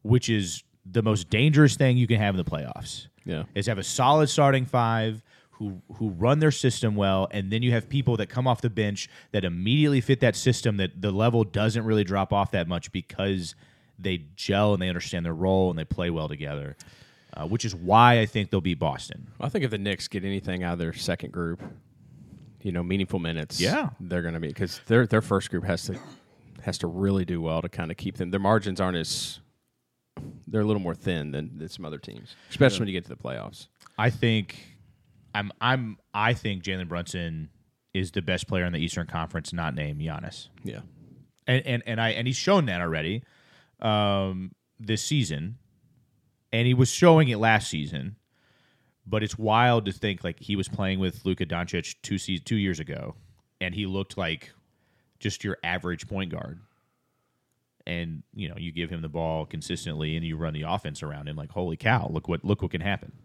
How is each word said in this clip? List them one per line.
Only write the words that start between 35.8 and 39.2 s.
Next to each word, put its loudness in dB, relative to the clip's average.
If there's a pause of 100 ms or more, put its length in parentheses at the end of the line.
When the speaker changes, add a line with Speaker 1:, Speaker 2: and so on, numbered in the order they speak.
Speaker 1:
I 2
think -4
Jalen -4
Brunson -6 (440)
is 0
the -2
best -2
player 0
in -2
the -2
Eastern -2
Conference, -6